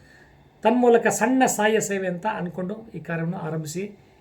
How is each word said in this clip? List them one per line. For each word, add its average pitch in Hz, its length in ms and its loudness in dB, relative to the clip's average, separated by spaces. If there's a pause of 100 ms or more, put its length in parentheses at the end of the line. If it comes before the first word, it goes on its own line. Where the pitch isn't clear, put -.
(640)
ತನ್ಮೂಲಕ 233 440 6
ಸಣ್ಣ 247 400 2
ಸಾಯ 214 340 2
ಸೇವೆ 190 280 -2
ಅಂತ 175 180 -6
ಅಂದ್ಕೊಂಡು 185 680 -6
ಈ 170 40 -12
ಕಾರ್ಯವನ್ನು 165 400 -6
ಆರಂಭಿಸಿ 160 540 -6 (280)